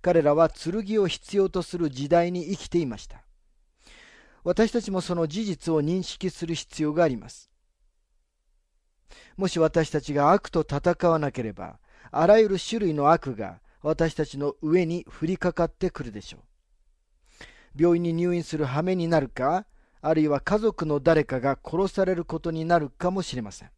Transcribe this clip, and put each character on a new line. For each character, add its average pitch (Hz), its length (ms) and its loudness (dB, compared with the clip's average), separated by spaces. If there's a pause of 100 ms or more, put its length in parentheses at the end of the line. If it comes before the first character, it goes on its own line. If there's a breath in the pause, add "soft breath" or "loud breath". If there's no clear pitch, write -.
彼 170 200 4
ら 147 140 4
は 160 140 6
剣 208 520 -4
を 180 60 2
必 - 300 -4
要 190 100 2
と 185 140 -2
す - 140 -10
る 165 140 0
時 135 180 -6
代 170 220 4
に 175 200 -6
生 196 60 -2
き - 120 -16
て 170 100 0
い 156 80 0
ま 110 120 -8
し - 100 -18
た。 - 160 -20 (1200 soft breath)
私 196 260 2
た 233 120 -2
ち 196 100 -8
も 185 80 0
そ 175 160 -4
の 165 100 0
事 196 200 -6
実 165 260 -4
を 151 100 2
認 170 220 -2
識 - 260 -8
す - 160 -10
る 165 80 -4
必 - 280 -8
要 151 100 0
が 170 100 2
あ 160 60 4
り 127 80 -2
ま - 140 -16
す。 - 200 -20 (1900 soft breath)
も 190 120 -2
し - 100 -2
私 160 320 2
た 151 100 -2
ち 147 140 -8
が 147 180 4
悪 - 180 0
と 170 100 0
戦 170 500 0
わ 160 80 2
な 143 140 -4
け 123 100 -6
れ 107 100 -6
ば、 90 280 -14 (320 soft breath)
あ 160 140 2
ら 214 120 10
ゆ 214 120 4
る 190 100 -2
種 226 200 -6
類 170 140 0
の 147 160 4
悪 143 240 2
が 95 260 -10 (200)
私 156 340 0
た 151 100 -2
ち 139 140 -10
の 143 240 -4
上 165 240 2
に 170 200 -6
降 - 200 -8
り 180 120 -2
か 180 140 -2
か 170 120 0
っ 160 40 -2
て - 220 -4
く - 140 -12
る 113 80 -12
で 101 80 -12
し - 140 -18
ょ - 40 -20
う。 - 40 -20 (1400 loud breath)
病 170 140 6
院 175 60 0
に 170 100 -2
入 175 220 0
院 170 100 -2
す 160 120 -8
る 147 100 -2
羽 139 160 -2
目 185 120 0
に 170 140 -2
な 165 100 2
る 139 100 0
か、 156 380 -2 (340)
あ 160 140 0
る 156 60 2
い 151 80 2
は 143 120 0
家 208 180 0
族 214 280 -2
の 147 140 0
誰 156 240 4
か 131 160 -4
が 135 240 -2
殺 185 240 -2
さ 196 160 -2
れ 185 100 0
る 170 100 -4
こ 160 140 -6
と 165 120 -4
に 160 140 -4
な 170 140 4
る 147 120 -2
か 180 200 -2
も 190 120 -4
し - 120 -8
れ 123 80 -6
ま 104 80 -10
せ - 140 -20
ん。 - 140 -20